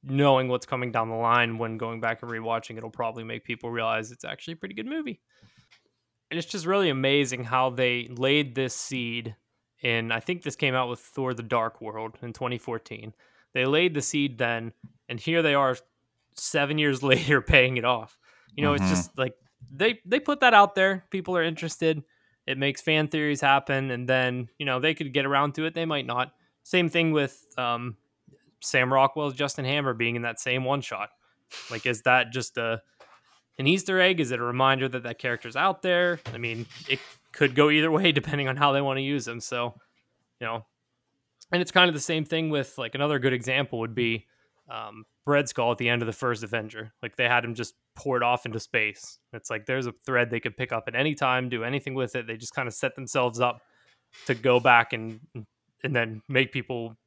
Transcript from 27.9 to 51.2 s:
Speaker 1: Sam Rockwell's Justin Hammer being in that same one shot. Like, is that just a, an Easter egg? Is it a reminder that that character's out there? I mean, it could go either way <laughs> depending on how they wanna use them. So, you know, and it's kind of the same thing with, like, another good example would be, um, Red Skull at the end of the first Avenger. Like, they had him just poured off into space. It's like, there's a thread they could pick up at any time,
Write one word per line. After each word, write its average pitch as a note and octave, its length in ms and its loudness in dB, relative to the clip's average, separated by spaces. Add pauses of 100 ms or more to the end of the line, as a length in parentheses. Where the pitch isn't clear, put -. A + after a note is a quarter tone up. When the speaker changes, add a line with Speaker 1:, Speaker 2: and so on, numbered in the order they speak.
Speaker 1:
Sam B2+ 300 2
Rockwell's C3+ 420 2
Justin C#3 300 -4
Hammer C#3 300 0
being A#2 220 0
in A#2+ 60 -4
that A#2 180 -6
same C3 240 -2
one C3+ 180 0
shot. G#2 280 -8 (600)
Like, A#2 160 -10
is A#2 160 -2
that B2 300 4
just B2 260 -6
a, A2+ 220 -4 (800)
an C3+ 80 0
Easter F#3 340 2
egg? F3+ 200 4
Is B2+ 100 0
it B2 100 -4
a - 40 -4
reminder C3 440 2
that B2 140 -6
that A#2 160 -8
character's A#2+ 380 -4
out F#3 260 0
there? F3 380 2 (120)
I A#2 60 -10
mean, A#2 280 -6 (220)
it C3+ 100 0 (340)
could C#3 220 2
go D3 160 6
either D#3 200 4
way E3 220 4
<laughs> - 0 -
depending C#3+ 360 -2
on C3 80 -4
how C#3+ 160 4
they C#3 100 2
wanna C3+ 180 -2
use C3+ 240 -2
them. A#2 160 -8
So, A#2+ 340 -4 (680)
you A#2+ 60 -8
know, A2+ 180 -6 (880)
and F3 80 0
it's F3 120 -2
kind F3+ 160 6
of D#3+ 60 0
the C#3+ 60 -4
same D#3 240 -2
thing D#3+ 260 -2
with, C#3+ 280 -2
like, A#2 160 -8
another C#3+ 240 0
good C3 140 2
example B2+ 480 -2
would A2+ 140 -6
be, A2+ 320 -2 (440)
um, A2 340 -14 (240)
Red C#3+ 200 2
Skull A#2+ 240 0
at A2+ 60 -2
the A#2+ 100 0
end A#2+ 140 2
of A2+ 40 -2
the A2+ 60 -4
first A#2 320 -2
Avenger. A2 480 -8 (100)
Like, A#2 140 -10
they B2 120 2
had A#2+ 160 2
him A#2 100 -6
just A2+ 200 -8 (220)
poured B2+ 260 -2
off A#2+ 240 0
into A2 140 -6
space. - 580 -4 (140)
It's - 180 -12
like, A2 160 -8
there's C3 200 -2
a A#2 60 -6 (120)
thread A#2+ 260 0
they A#2 100 -4
could A#2 160 -8
pick B2+ 160 -6
up A2+ 140 -4
at A2+ 80 -10
any C#3+ 220 0
time, B2+ 320 0